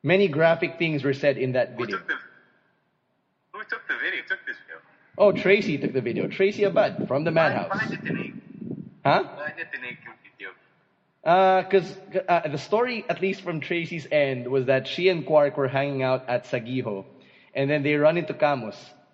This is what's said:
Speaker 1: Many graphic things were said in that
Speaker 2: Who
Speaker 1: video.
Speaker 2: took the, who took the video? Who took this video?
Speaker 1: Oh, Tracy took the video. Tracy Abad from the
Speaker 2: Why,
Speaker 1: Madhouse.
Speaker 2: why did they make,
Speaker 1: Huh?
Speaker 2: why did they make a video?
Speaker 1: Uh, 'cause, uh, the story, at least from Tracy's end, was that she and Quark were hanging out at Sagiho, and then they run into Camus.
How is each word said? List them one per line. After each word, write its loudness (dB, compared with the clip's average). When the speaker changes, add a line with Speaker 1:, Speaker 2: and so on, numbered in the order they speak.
Speaker 1:
Many 4
graphic 2
things -2
were 0
said 0
in -2
that 0
Speaker 2:
Who -6
Speaker 1:
video. -6
Speaker 2:
took -10
the, -4
who -14
took -8
the -4
video? -4
Who -16
took -6
this -10
video? -20
Speaker 1:
Oh, 6
Tracy 2
took -2
the 0
video. -2
Tracy 0
Abad 2
from 0
the 0
Speaker 2:
Why, 4
Speaker 1:
Madhouse. -4
Speaker 2:
why -4
did -8
they -6
make, -6
Speaker 1:
Huh? 4
Speaker 2:
why -10
did -10
they -12
make -12
a -20
video? -18
Speaker 1:
Uh, 4
'cause, 0
uh, 2
the -4
story, -2
at -2
least -2
from -6
Tracy's -6
end, 2
was 0
that 2
she 2
and 0
Quark 4
were 0
hanging -2
out 0
at -2
Sagiho, -4
and -2
then 0
they 2
run 4
into -4
Camus. -2